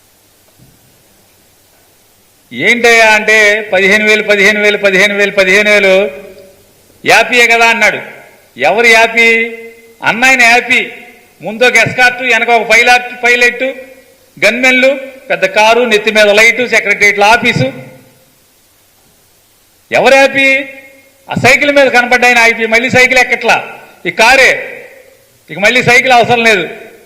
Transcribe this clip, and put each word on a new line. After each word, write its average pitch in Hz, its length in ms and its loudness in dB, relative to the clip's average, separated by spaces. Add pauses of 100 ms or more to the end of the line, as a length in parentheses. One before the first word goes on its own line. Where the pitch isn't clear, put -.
(2500)
ఏంటయ్యా 226 580 2
అంటే, 214 640 0
"పదిహేను 202 340 0
వేలు, 214 160 0
పదిహేను 208 380 0
వేలు, 208 160 0
పదిహేను 202 380 0
వేలు, 202 160 -2
పదిహేను 202 400 0
వేలు." 196 400 2 (960)
యాపీయే 226 420 2
కదా 233 180 2
అన్నాడు. 214 340 -2 (600)
ఎవరు 190 260 0
యాపీ? 226 720 0 (460)
అన్న 202 220 -2
ఆయన 262 160 2
యాపీ. 240 500 0 (500)
ముందు 214 220 -6
ఒక 226 140 0
ఎస్కార్ట్, 247 440 0
వెనక 233 280 -2
ఒక 214 220 0
పైలట్, 247 520 0
పైలట్, 240 400 0 (840)
గన్మెన్లు, 254 540 0 (300)
పెద్ద 180 160 -2
కారు, 214 360 2
నెత్తి 214 300 -2
మీద 214 180 2
లైటు, 226 380 0
సెక్రటేరియట్ల 202 560 0
ఆఫీసు. 240 500 0 (2250)
ఎవరు 208 240 2
యాపీ? 269 500 0 (640)
ఆ - 40 -8
సైకిల్ 277 380 0
మీద 277 160 2
కనపడ్డ 240 380 0
ఆయన 247 120 2
ఆగిపోయి 226 300 0
మళ్ళీ 233 220 -2
సైకిల్ 254 300 2
ఎక్కట్లా, 233 600 -2 (260)
ఈ 170 60 -6
కారే, 240 380 2 (1000)
ఇక 165 100 -12
మళ్ళీ 226 240 0
సైకిల్ 254 280 0
అవసరం 233 320 2
లేదు, 196 260 0 (360)